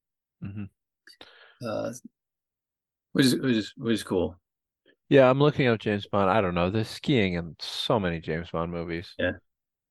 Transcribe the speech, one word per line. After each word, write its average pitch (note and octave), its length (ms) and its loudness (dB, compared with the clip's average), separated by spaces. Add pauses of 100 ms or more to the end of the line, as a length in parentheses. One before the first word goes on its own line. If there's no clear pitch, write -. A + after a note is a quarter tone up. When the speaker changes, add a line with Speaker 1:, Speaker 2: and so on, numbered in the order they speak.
(440)
Speaker 1:
Mm-hmm. G2+ 200 -10 (1040)
Speaker 2:
Uh, G#2+ 260 -6 (1200)
which C#3 140 6
is, B2 100 4
which C3 200 0
is, G#2 220 -4
which A#2 160 -2
is G#2 80 -2
cool. F2+ 360 -2 (680)
Speaker 1:
Yeah, C3+ 220 8
I'm C3+ 80 2
looking D3 300 2
up A2+ 100 2
James G#2 280 -2
Bond. G2 220 2
I G#2 140 4
don't F2+ 120 -2
know. F2 140 2
There's A2 200 -2
skiing G#2 460 0
in E2+ 260 -8
so - 380 -4
many E2+ 220 -2
James E2 300 -6
Bond E2+ 220 -4
movies. E2+ 460 -8
Speaker 2:
Yeah. F2+ 140 -2 (580)